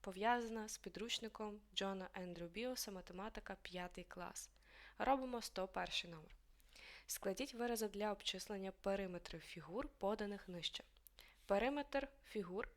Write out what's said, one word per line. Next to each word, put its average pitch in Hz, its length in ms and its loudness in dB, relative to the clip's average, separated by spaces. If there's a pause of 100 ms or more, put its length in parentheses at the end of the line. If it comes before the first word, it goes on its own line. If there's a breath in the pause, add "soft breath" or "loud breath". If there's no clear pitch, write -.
пов'язана 220 680 4
з - 100 -8
підручником 214 800 -4 (140)
Джона 190 400 0
Ендрю 175 320 -4
Біоса 226 440 -2
«Математика, 190 720 -6
п'ятий 180 420 -6
клас». - 460 -8 (480 loud breath)
Робимо 254 440 6
сто 190 260 -2
перший 180 420 0
номер. 156 260 -12 (720 loud breath)
Складіть 247 480 0
вирази 233 340 2
для 208 240 2
обчислення 190 600 -2
периметрів 185 680 0
фігур, 175 480 -4
поданих 208 600 0
нижче. 175 360 -4 (600 loud breath)
Периметр 269 640 6 (160)
фігур — 190 520 -2